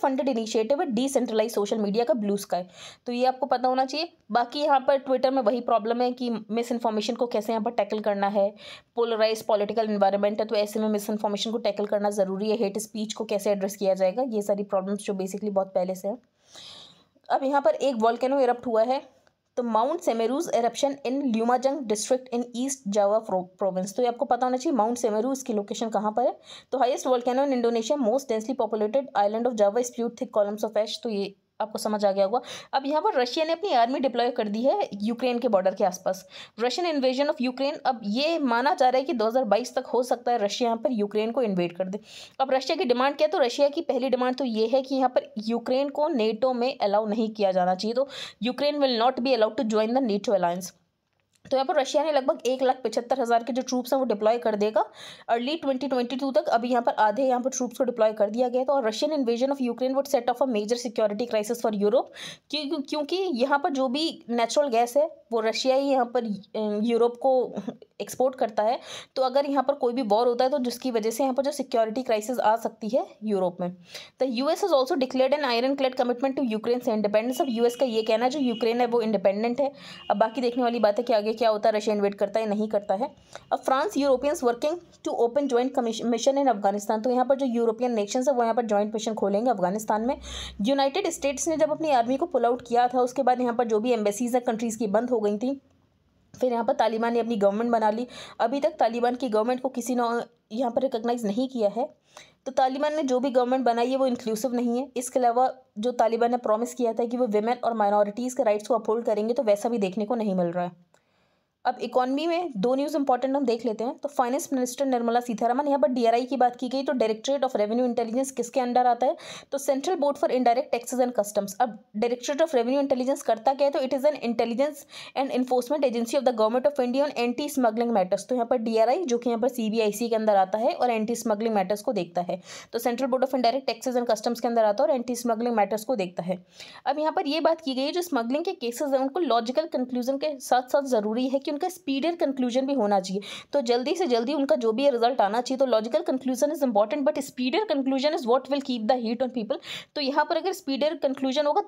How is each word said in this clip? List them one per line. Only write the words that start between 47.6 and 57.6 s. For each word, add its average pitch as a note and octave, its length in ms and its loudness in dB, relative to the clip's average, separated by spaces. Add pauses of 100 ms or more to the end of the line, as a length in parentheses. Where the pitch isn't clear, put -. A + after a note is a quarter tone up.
चाहिए, G#3+ 180 -4
तो C4 140 0 (360)
Ukraine C4 340 -2
will C4 280 2
not B3+ 180 0
be C4 140 2
allowed A3+ 240 2
to G#3+ 140 0
join A3 240 2
the C4+ 120 0
nato G3+ 260 0
alliance। F3+ 380 -2 (720)
तो C4+ 120 0
यहाँ C4 80 2
पर F4 100 0
रशिया C#4+ 280 2
ने D#4 80 0
लगभग C#4 340 0
एक B3+ 180 0
लाख B3+ 200 0
पचहत्तर A#3+ 380 -2
हज़ार A#3 220 2
के B3 100 -6
जो B3+ 80 -2
ट्रूप्स B3+ 320 -4
हैं C4+ 60 2
वो C4 60 0
डिप्लॉय G#3+ 320 2
कर A3+ 180 -2
देगा G#3+ 280 0 (480)
early A#3+ 240 -2 (100)
twenty C4+ 240 -2
twenty-two B3+ 460 -2
तक। E4 100 2
अभी A#3+ 240 0
यहाँ B3 140 2
पर C#4 80 2
आधे G#3+ 360 2
यहाँ B3 140 2
पर B3 80 -2
ट्रूप्स B3+ 280 -6